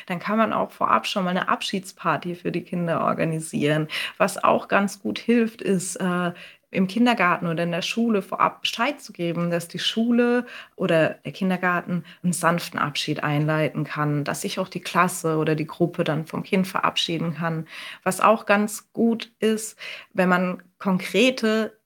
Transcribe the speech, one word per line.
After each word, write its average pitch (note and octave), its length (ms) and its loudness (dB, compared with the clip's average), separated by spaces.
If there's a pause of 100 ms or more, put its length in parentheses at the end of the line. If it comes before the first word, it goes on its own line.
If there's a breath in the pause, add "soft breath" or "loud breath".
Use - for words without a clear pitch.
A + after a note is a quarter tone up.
dann F3 140 -4
kann G#3 180 -2
man A3 160 2
auch G3+ 180 -2
vorab - 360 2
schon F#3+ 180 -2
mal F3+ 60 0
eine F3+ 180 -2
Abschiedsparty F3+ 880 -4
für F3 160 -6
die F3 120 -4
Kinder E3+ 400 -2
organisieren. D#3 840 0 (300 loud breath)
Was - 260 0
auch - 260 2
ganz G3 320 2
gut G#3 180 -4
hilft, A#3 420 2
ist, - 360 -2
äh, F3+ 360 -2 (420 loud breath)
im F#3 120 2
Kindergarten F#3 600 2
oder E3 160 0
in E3+ 80 -2
der E3+ 100 -2
Schule A3+ 400 0
vorab - 400 0
Bescheid B3+ 400 -2
zu - 120 -18
geben, E3+ 360 -2
dass E3+ 180 -2
die - 120 -10
Schule A#3+ 680 2 (300 loud breath)
oder E3 400 2 (100)
der - 60 -10
Kindergarten F3+ 720 -2 (200 soft breath)
einen F3+ 100 2
sanften E3 460 0
Abschied D3 440 -2
einleiten D3+ 600 0
kann, D3 400 0
dass D#3+ 180 -4
sich - 180 -6
auch F#3 80 -2
die F3 140 -8
Klasse E3+ 560 0
oder D#3 180 2
die D3+ 120 -4
Gruppe E3+ 360 0
dann D#3 220 0
vom D#3+ 180 -6
Kind F#3 240 0
verabschieden E3 680 -2
kann. D#3+ 320 -4 (360 loud breath)
Was F#3 180 -2
auch A3 240 4
ganz G#3 480 0
gut A3+ 460 0
ist, G#3+ 380 -2 (360 loud breath)
wenn F#3 160 2
man F3+ 340 0 (140)
konkrete A3 1080 2